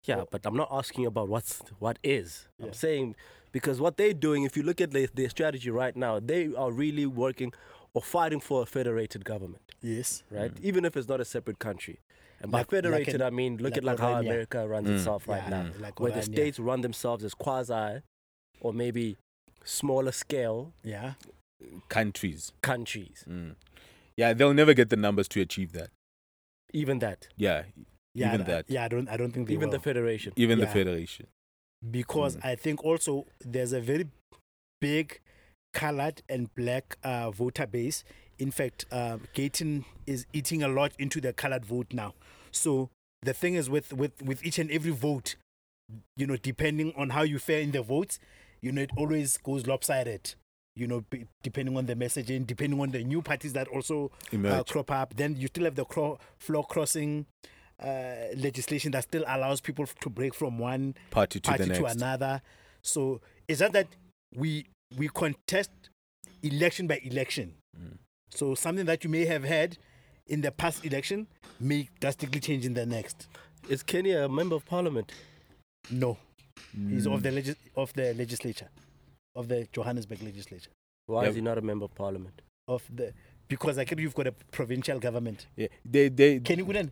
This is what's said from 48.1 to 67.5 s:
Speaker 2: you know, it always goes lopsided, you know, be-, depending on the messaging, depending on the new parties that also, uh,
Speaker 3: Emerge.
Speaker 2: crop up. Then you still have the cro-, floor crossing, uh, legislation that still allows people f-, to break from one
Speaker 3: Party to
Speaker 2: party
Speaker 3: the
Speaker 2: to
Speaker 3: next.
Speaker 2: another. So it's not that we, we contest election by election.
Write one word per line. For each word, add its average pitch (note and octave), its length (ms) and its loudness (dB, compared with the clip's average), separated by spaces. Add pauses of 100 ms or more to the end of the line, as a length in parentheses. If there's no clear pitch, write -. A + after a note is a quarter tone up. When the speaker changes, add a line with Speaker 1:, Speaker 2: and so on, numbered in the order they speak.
Speaker 2:
you B2+ 100 -4
know, C#3 100 0
it C3+ 140 -4
always D3+ 420 0
goes C3 280 -4
lopsided, B2+ 680 -2 (420)
you A#2+ 100 -4
know, A#2+ 240 -2
be-, A#2+ 160 -8 (160)
depending C3 340 -4
on C3 100 0
the B2 80 -2
messaging, B2 520 -2
depending C#3 340 -2
on C#3 100 0
the B2+ 140 -4
new D3 160 0
parties D3 320 -4
that C3+ 160 -2
also, C#3+ 380 -2
uh, - 300 -8
Speaker 3:
Emerge. G#2 320 2
Speaker 2:
crop D3 220 -2
up. C3+ 260 -2
Then D3 200 0
you C3 120 -2
still F3 160 -2
have D#3 100 0
the C3 100 -2
cro-, D3+ 340 -2 (200)
floor D3+ 260 -2
crossing, D3+ 600 -2 (540)
uh, C3 340 -6 (220)
legislation C3+ 560 -2
that C3 100 0
still D#3+ 240 -2
allows C3+ 340 0
people C#3+ 240 -6
f-, - 120 -10
to - 120 -8
break B2+ 260 -2
from B2 240 -4
one C3 360 -2 (160)
Speaker 3:
Party G2+ 300 2
to - 100 -2
Speaker 2:
party B2+ 140 4
Speaker 3:
the F2+ 100 2
Speaker 2:
to F2+ 80 2
Speaker 3:
next. A#2 140 0
Speaker 2:
another. C3 460 -2 (400)
So C3+ 380 -2 (280)
it's D3+ 120 0
not G#3 120 6
that G3 160 4 (460)
we, D3+ 320 -2 (300)
we D3 120 0
contest F3+ 640 0 (720)
election D#3+ 440 2
by D3 180 0
election. B2 500 -4 (240)